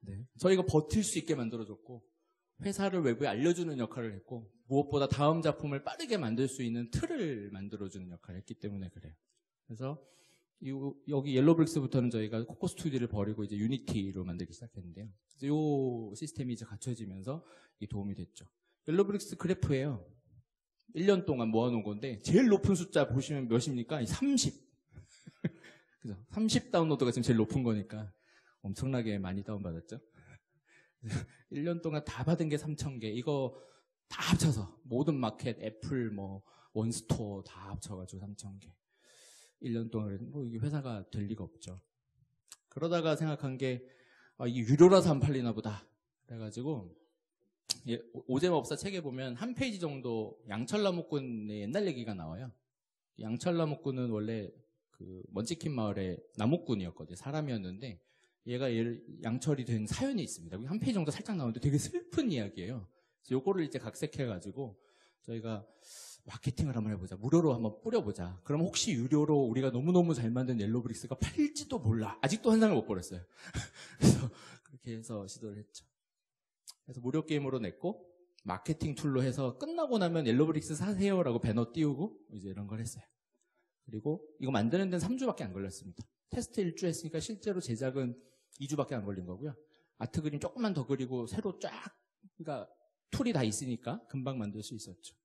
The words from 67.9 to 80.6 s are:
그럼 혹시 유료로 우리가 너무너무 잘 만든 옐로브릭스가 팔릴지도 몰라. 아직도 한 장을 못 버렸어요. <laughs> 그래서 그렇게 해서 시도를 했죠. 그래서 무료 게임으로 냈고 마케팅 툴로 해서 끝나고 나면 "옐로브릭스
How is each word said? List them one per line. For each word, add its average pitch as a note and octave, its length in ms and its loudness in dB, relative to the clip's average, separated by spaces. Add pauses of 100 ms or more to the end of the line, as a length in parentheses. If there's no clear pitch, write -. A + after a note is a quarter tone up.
그럼 D3 180 0
혹시 - 300 0
유료로 D3 520 4
우리가 B2+ 260 2
너무너무 E3 440 4
잘 A2+ 160 0
만든 B2 300 0
옐로브릭스가 A2+ 560 -2
팔릴지도 - 640 -2
몰라. A2 440 0
아직도 G#3+ 280 4
한 A3 100 8
장을 G#3+ 140 6
못 A#2 120 4
버렸어요. F#2 360 -6 (300)
<laughs> - 460 -10
그래서 - 320 8 (340)
그렇게 B2 320 -10
해서 A2 300 -8
시도를 G#2 320 -10
했죠. - 280 -18 (960)
그래서 B2 160 -12
무료 C3+ 260 0
게임으로 C#3 340 0
냈고 A#2 460 -6 (380)
마케팅 D3+ 500 -2
툴로 C3+ 280 0
해서 B2+ 360 0
끝나고 D4 400 0
나면 E3+ 280 2
"옐로브릭스 D3+ 500 4